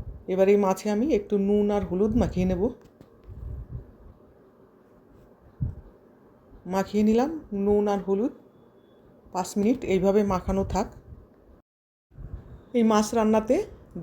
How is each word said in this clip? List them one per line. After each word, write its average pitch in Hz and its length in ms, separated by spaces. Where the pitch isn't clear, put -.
এবার 190 200
এই 208 140
মাছে 190 280
আমি 220 120
একটু 208 160
নুন 208 180
আর 202 140
হলুদ 196 220
মাখিয়ে 180 280
নেব। 180 120
মাখিয়ে 196 360
নিলাম 233 220
নুন 208 260
আর 196 140
হলুদ, 196 260
পাঁচ 180 140
মিনিট 220 200
এইভাবে 196 260
মাখানো 190 300
থাক। 190 140
এই 233 140
মাছ 214 140
রান্নাতে 220 400